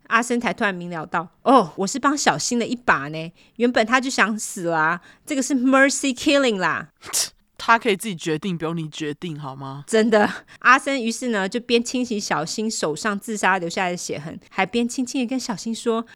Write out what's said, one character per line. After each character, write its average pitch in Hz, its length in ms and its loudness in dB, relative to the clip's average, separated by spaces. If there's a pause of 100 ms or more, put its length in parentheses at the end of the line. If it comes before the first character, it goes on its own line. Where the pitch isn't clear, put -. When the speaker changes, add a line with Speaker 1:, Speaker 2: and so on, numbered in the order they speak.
Speaker 1:
阿 226 140 2
森 240 200 0
才 208 120 -2
突 220 120 -2
然 196 100 0
明 175 140 -10
了 165 160 -8
到 165 200 -4 (180)
，“哦， 233 340 6
我 190 100 -2
是 226 100 -4
帮 285 200 0
小 165 200 2
新 240 220 -2
的 220 60 0
一 240 100 -4
把 156 320 0
呢， 160 240 -8 (240)
原 240 160 2
本 233 140 4
他 254 160 4
就 262 80 -4
想 214 280 2
死 - 260 -8
啦， 165 360 2 (260)
这 - 80 -4
个 269 80 0
是 277 140 0
mercy 269 580 4
killing 269 440 2
啦。” 156 320 -2 (680)
Speaker 2:
他 233 180 4
可 233 120 0
以 190 80 2
自 220 100 -8
己 196 80 -4
决 156 220 -2
定， 180 180 -4
不 160 100 -6
用 165 120 -4
你 160 100 -6
决 147 280 -8
定 165 220 -10
好 143 180 -10
吗？ 139 320 -12
Speaker 1:
真 220 240 4
的。 208 200 4 (280)
阿 247 180 6
森 277 260 -2
于 226 80 -2
是 247 180 -4
呢， 196 200 0
就 233 120 -4
边 233 220 2
清 247 220 -4
洗 208 140 -4
小 160 260 -2
新 214 240 -4
手 165 260 -4
上 202 240 -4
自 220 160 -8
杀 196 220 2
留 175 100 -4
下 185 180 -4
来 180 60 -2
的 180 60 -6
血 - 220 -8
痕， 151 280 -12
还 - 160 -2
边 233 240 0
轻 254 160 -4
轻 269 160 -6
地 247 60 -2
跟 262 140 -4
小 240 160 -6
新 226 180 -6
说 233 320 -2 (100)